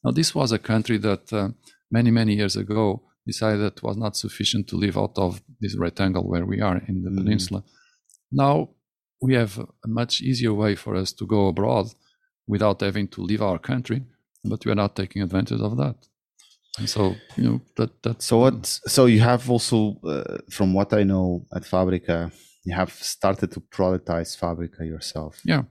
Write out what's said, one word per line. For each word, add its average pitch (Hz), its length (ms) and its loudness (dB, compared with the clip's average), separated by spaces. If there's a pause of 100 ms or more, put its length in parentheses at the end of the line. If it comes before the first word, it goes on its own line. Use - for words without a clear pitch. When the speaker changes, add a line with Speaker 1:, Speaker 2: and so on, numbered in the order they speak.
Speaker 1:
Now, 127 80 0
this 160 240 0
was 135 160 2
a 110 80 0
country 110 400 0
that, 101 340 -2
uh, 101 160 -2 (400)
many, 117 220 4
many 110 240 4
years 104 200 0
ago 101 480 0 (220)
decided 107 360 0
that 104 200 -4
was 107 160 -4
not 107 200 -4
sufficient - 500 -2
to - 100 -6
live 98 200 0
out 101 200 -2
of 92 240 0 (200)
this 95 160 -4
rectangle 92 500 0
where 87 180 -2
we 98 160 -4
are 92 260 0
in 92 160 -2
the 92 60 -4
Speaker 2:
Mm. 95 80 -2
Speaker 1:
peninsula. 95 460 -2 (680)
Now, 139 380 2 (520)
we 131 140 4
have 110 220 0
a - 300 -12
much 117 340 -2
easier 117 320 0
way 104 220 2
for 104 200 -6
us 95 180 -4
to - 120 -10
go 104 220 2
abroad 101 400 0 (580)
without 101 360 2
having 98 280 -2
to - 120 -12
leave 101 200 -2
our 95 160 0
country, 123 460 -4 (400)
but 104 220 -4
we 113 60 0
are 104 120 2
not 101 120 -2
taking 98 260 -4
advantage 95 400 -2
of 107 160 -2
that. 139 180 0 (840)
And 107 120 -6
so, 98 260 0 (220)
you - 60 0
know, 123 180 2 (160)
that, - 260 -2
that's 117 220 -4
Speaker 2:
So 113 140 4
what, 120 260 4
so - 400 2
you 110 160 8
have 123 280 2
also, 110 540 2
uh, 73 360 -4 (100)
from 95 240 0
what 98 180 2
I 104 120 4
know 92 420 0 (100)
at 90 100 -8
Fabrica, 90 680 0 (340)
you 90 100 -4
have 90 180 -2
started - 580 -2
to - 80 -12
productize 90 760 -2
Fabrica 85 480 -6
yourself. 78 580 -10
Speaker 1:
Yeah. 151 280 0